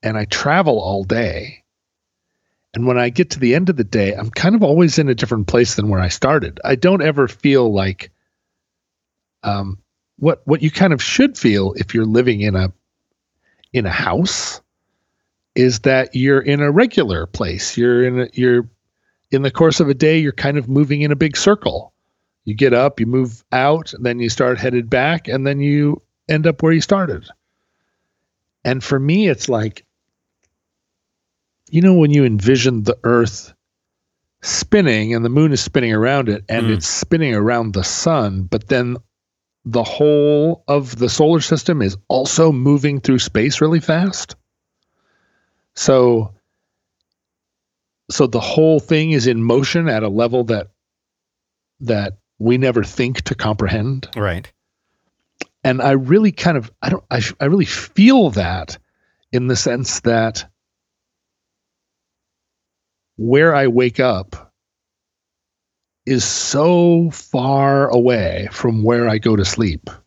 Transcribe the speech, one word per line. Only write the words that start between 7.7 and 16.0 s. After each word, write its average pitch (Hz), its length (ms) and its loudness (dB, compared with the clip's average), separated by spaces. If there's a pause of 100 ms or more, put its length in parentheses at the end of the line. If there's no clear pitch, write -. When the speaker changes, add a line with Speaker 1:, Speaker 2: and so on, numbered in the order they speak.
Speaker 1:
like, 95 380 -4 (1300)
um, 98 360 -6 (380)
what, 147 280 0
what 147 160 0
you 156 100 0
kind 190 220 2
of 127 80 -4
should - 360 0
feel 98 360 0
if - 200 -8
you're 113 120 0
living 113 360 2
in 104 140 0
a, 92 160 0 (1040)
in 104 120 0
a 90 60 -4
house - 680 -4 (920)
is 123 260 2
that 131 340 0